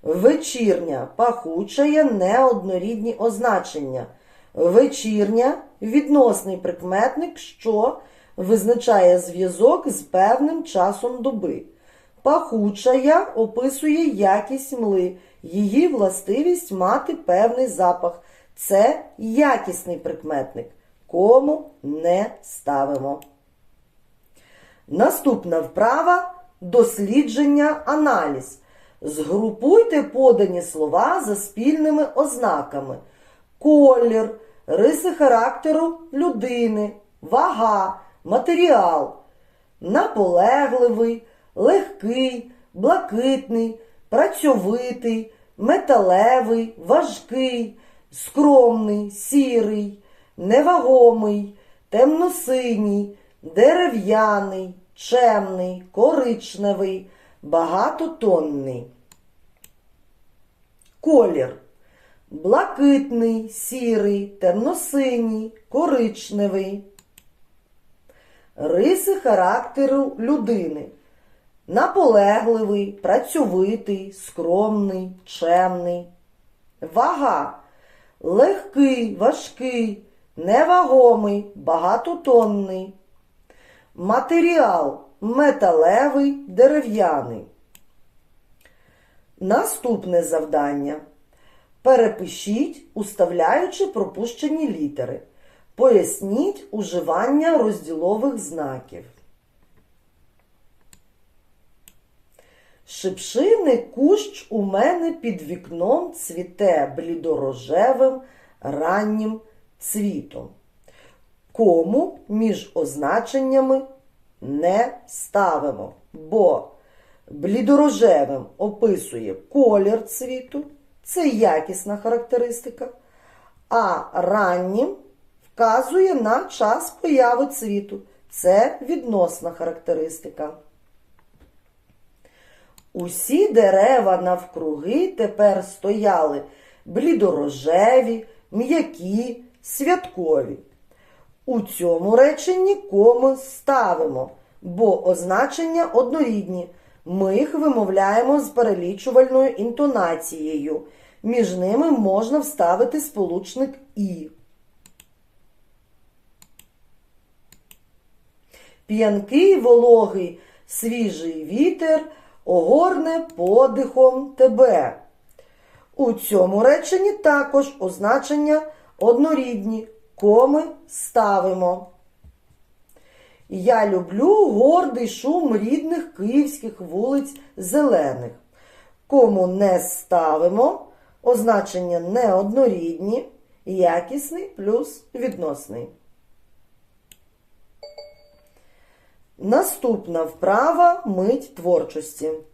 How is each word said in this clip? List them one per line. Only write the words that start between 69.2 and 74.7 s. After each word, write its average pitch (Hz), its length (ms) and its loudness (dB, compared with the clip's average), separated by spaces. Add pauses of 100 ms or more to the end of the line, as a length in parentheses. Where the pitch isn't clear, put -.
людини. 208 640 -2 (840)
Наполегливий, 220 1200 2
працьовитий, 196 1200 -2
скромний, 185 1000 -4 (140)